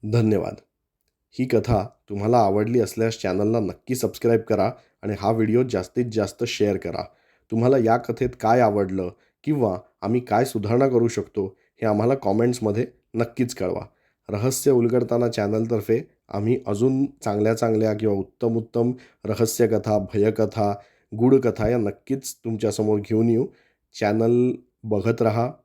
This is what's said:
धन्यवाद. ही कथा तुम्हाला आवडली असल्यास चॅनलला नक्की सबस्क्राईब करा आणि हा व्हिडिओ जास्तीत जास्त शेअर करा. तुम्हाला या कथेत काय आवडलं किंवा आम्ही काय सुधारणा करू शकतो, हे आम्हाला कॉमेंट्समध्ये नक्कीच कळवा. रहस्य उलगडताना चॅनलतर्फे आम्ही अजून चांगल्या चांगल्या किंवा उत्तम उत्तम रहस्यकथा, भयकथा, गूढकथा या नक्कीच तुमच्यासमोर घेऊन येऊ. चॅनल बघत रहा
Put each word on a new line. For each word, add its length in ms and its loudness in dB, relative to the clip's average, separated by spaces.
धन्यवाद. 420 2
ही 80 -2
कथा 420 0
तुम्हाला 300 0
आवडली 420 2
असल्यास 380 -2
चॅनलला 420 -2
नक्की 340 -6
सबस्क्राईब 460 0
करा 300 0
आणि 160 -6
हा 120 0
व्हिडिओ 320 2
जास्तीत 500 -4
जास्त 320 -2
शेअर 320 0
करा. 260 -8
तुम्हाला 280 2
या 180 2
कथेत 320 -4
काय 200 4
आवडलं 500 0
किंवा 340 0
आम्ही 180 0
काय 240 2
सुधारणा 440 0
करू 200 2
शकतो, 480 -6
हे 40 -2
आम्हाला 280 2
कॉमेंट्समध्ये 720 0
नक्कीच 400 -2
कळवा. 320 -6
रहस्य 420 0
उलगडताना 580 2
चॅनलतर्फे 720 0
आम्ही 380 0
अजून 400 2
चांगल्या 480 0
चांगल्या 400 2
किंवा 200 0
उत्तम 420 -2
उत्तम 360 -2
रहस्यकथा, 760 0
भयकथा, 760 0
गूढकथा 520 2
या 100 0
नक्कीच 560 -6
तुमच्यासमोर 680 -2
घेऊन 280 2
येऊ. 180 2
चॅनल 520 2
बघत 400 0
रहा 300 0